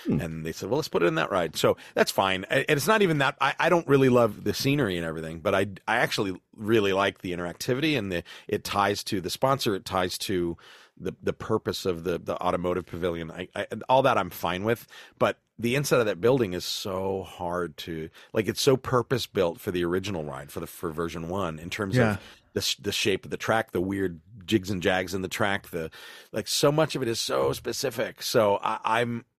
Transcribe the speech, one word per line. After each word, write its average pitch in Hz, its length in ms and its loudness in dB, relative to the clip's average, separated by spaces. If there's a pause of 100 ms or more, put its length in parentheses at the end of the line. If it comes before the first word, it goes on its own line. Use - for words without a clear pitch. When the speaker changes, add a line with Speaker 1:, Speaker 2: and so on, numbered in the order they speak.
Speaker 1:
Hmm. 262 160 0
Speaker 2:
And 80 260 -8
they 80 60 -6
said, - 180 -10
"Well, 123 60 0
let's 156 120 -4
put - 140 0
it - 40 4
in 160 100 2
that 160 160 -2
ride." 85 240 0
So 113 200 4 (180)
that's - 180 2
fine. 95 380 2
A-, 135 200 0
and 151 60 6
it's 135 100 -2
not 214 160 4
even 160 160 4
that, 139 220 2
I, 139 180 2
I 156 100 4
don't 175 200 4
really 135 220 8
love 113 340 4
the 101 100 0
scenery 135 420 0
and 85 100 -2
everything, 80 340 -6
but 98 140 2
I, 98 120 2 (220)
I 110 80 4
actually 113 440 0 (160)
really 107 360 4
like 98 300 2
the 90 100 -4
interactivity 127 640 -2
and 98 140 -4
the, 85 100 -2 (240)
it 104 160 -2
ties 101 420 0
to 98 160 -2
the 87 100 -6
sponsor, 131 440 0
it 92 100 -6
ties 92 340 -2
to 87 380 -2 (400)
the, 87 260 -8
the 98 100 -2
purpose - 520 -4
of 85 200 -2
the, 85 140 -2
the 98 220 -6
automotive 90 460 0
pavilion. 82 460 -6
I, 92 240 -10
I, 101 100 -4 (220)
all 131 140 6
that 120 160 4
I'm 92 120 -2
fine 90 340 -4
with, 113 220 -2 (320)
but 107 200 2 (200)
the 120 160 0
inside 143 260 2
of 110 60 2
that 90 160 -2
building 117 320 2
is 87 100 -6
so 95 580 -4
hard 87 560 -6
to, 80 300 -8 (240)
like, 107 160 0
it's - 140 -4
so 131 160 6
purpose 123 480 0
built 87 340 0
for 104 100 -6
the 87 140 0
original 92 400 -2
ride 71 260 -10
for - 100 -10
the, 82 60 -8
for - 240 -8
version 82 380 -6
one 87 300 -4
in 85 100 -12
terms 101 280 -4
Speaker 3:
Yeah. 113 160 4
Speaker 2:
of 95 80 -4 (340)
the, 101 80 0
sh-, - 140 -2
the 101 160 -6
shape - 340 0
of 73 40 -12
the 92 60 -6
track, - 360 0
the 90 80 0
weird 95 400 -2 (260)
jigs 104 240 0
and 92 120 -2
jags 92 320 2
in 98 60 -2
the 92 80 -6
track, 98 400 -2
the, 82 220 -6 (420)
like, 107 160 -6
so - 240 4
much 156 240 2
of 135 60 -2
it 117 60 -2
is 113 120 -2
so 135 320 0
specific. 120 720 -4
So 104 400 4
I, 107 220 -2
I'm, 117 420 0 (140)